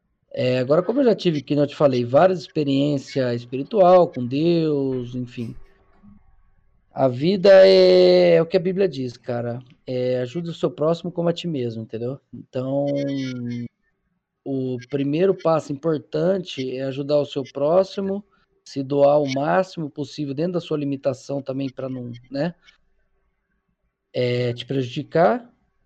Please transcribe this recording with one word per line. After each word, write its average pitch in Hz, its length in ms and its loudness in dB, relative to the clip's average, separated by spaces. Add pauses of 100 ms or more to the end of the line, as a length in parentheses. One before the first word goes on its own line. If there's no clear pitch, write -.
(320)
É, 127 260 -2
agora, 143 240 0
como 233 180 -2
eu 269 40 2
já 226 100 4
tive, 160 280 -2
que - 120 -4
eu 143 120 2
te 143 100 -6
falei, 127 280 2
várias 165 360 2
experiências 139 1040 -2
espiritual, 175 640 4
com 123 180 -8
Deus, 139 880 -2
enfim. 123 400 -10 (1400)
A 135 140 0
vida 175 440 2 (160)
é, 180 680 8
é 165 60 6
o 165 40 -4
que 180 100 0
a 185 40 2
Bíblia 185 280 0
diz, 131 280 -8
cara. 120 440 -8 (260)
É, 127 340 -2
ajude 165 300 -8
o 160 40 -10
seu - 160 -4
próximo 165 420 -4
como 170 160 -2
a 170 40 0
ti 170 140 -10
mesmo, 120 360 -6
entendeu? 117 360 -8 (160)
Então, 135 520 -4 (1600)
o 131 340 -4 (120)
primeiro 147 440 0
passo 160 380 -2
importante 151 1040 -4
é 131 80 -8
ajudar 139 340 -2
o 139 80 0
seu 139 180 -6
próximo, 190 800 -2 (400)
se - 180 -8
doar 143 380 4
o 139 120 -2
máximo 160 560 -2
possível 139 460 -10
dentro 175 200 -4
da 175 60 -4
sua 160 160 -6
limitação 139 640 -6
também 135 300 -6
pra 131 180 -10
não, 123 220 -12 (200)
né? 147 240 -4 (1600)
É, 123 420 -2
te 120 100 -14
prejudicar 160 840 -2 (380)